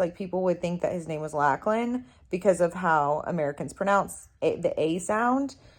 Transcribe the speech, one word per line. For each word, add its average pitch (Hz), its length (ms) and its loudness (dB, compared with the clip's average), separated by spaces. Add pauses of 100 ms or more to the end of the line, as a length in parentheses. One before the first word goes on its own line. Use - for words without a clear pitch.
Like, 175 140 -2
people 185 300 -4
would 175 160 2
think 175 220 -4
that - 100 0
his 170 160 -6
name 156 120 -6
was 151 140 -8
Lachlan 214 680 0 (260)
because 190 300 2
of 175 140 2
how 156 520 2
Americans 147 460 -4
pronounce - 560 0 (140)
A, - 140 2
the - 240 -2
A 160 180 0
sound. 240 580 0 (220)